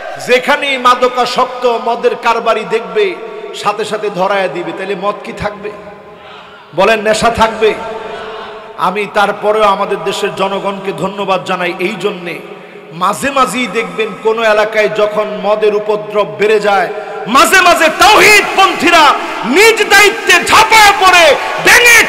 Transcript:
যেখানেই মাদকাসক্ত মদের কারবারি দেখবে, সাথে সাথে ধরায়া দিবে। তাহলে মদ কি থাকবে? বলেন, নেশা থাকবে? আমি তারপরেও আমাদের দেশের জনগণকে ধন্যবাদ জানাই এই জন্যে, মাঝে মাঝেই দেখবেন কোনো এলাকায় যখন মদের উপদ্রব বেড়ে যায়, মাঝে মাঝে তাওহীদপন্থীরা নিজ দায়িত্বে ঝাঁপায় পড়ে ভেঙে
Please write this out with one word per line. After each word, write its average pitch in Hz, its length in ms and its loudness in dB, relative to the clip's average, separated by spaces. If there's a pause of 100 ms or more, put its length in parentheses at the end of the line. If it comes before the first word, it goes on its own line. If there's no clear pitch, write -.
(280)
যেখানেই 277 500 0
মাদকাসক্ত 247 1080 0
মদের 233 300 0
কারবারি 220 540 0
দেখবে, 208 460 -2 (400)
সাথে 208 300 -4
সাথে 208 240 -6
ধরায়া 190 380 -2
দিবে। 165 240 -8
তাহলে 196 240 -8
মদ 202 280 -4
কি 226 100 -12
থাকবে? 208 380 -10 (1040)
বলেন, 208 260 2
নেশা 214 280 0
থাকবে? 220 440 0 (1040)
আমি 190 360 -2
তারপরেও 208 500 0
আমাদের 196 400 2
দেশের 190 320 -4
জনগণকে 196 560 -4
ধন্যবাদ 190 520 -4
জানাই 175 360 -4
এই 190 200 -4
জন্যে, 175 400 -6 (540)
মাঝে 185 380 -4
মাঝেই 254 360 0
দেখবেন 202 420 -4 (140)
কোনো 220 200 0
এলাকায় 214 460 2
যখন 208 540 -2
মদের 208 320 2
উপদ্রব 208 640 -4
বেড়ে 214 200 2
যায়, 196 340 0 (340)
মাঝে 330 340 4
মাঝে 330 280 4 (100)
তাওহীদপন্থীরা 359 1120 4 (320)
নিজ 415 440 4
দায়িত্বে 403 560 4
ঝাঁপায় 427 540 4
পড়ে 359 360 4 (280)
ভেঙে 466 460 4